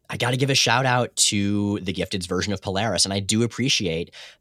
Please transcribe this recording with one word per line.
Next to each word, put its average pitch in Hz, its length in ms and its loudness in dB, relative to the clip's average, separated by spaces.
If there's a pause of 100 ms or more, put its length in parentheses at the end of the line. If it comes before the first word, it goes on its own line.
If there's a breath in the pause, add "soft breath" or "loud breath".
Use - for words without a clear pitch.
(100)
I - 80 -8
gotta 123 180 0
give 135 140 2
a 135 40 2
shout 123 300 4
out 123 320 2
to 101 640 0
the 92 140 -4
Gifted's 92 320 -4
version 92 260 -2
of 98 80 -4
Polaris. 98 460 0
And 98 80 -4
I 101 60 0
do 110 220 0
appreciate 110 720 -2 (260 loud breath)